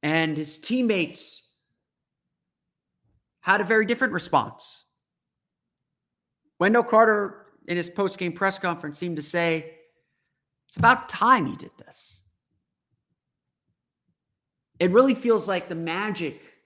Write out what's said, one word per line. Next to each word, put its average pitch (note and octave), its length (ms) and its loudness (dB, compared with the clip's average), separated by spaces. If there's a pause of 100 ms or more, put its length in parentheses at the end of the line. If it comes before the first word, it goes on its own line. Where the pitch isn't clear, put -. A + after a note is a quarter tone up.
And D#3 340 0
his D3+ 220 -8
teammates G#3+ 880 -2 (1900)
had G3+ 220 2
a - 20 0
very A3 220 4
different A#3+ 260 -2
response. - 720 -4 (1800)
Wendell A3 240 4
Carter, G#3+ 640 2 (220)
in F3 100 -4
his F3 120 -6
post-game F#3 440 -4
press F#3+ 260 -2
conference, E3 380 -6
seemed F3 180 -6
to D#3 60 -6
say, E3 540 -2 (920)
"It's - 80 -16
about B3 320 4
time A3+ 380 2
he A2 100 -6
did - 220 -16
this." - 440 -20 (2500)
It F3+ 140 2
really B3+ 240 6
feels A3+ 320 0
like F3+ 220 -4
the F3 60 -6
Magic E3 760 -6 (140)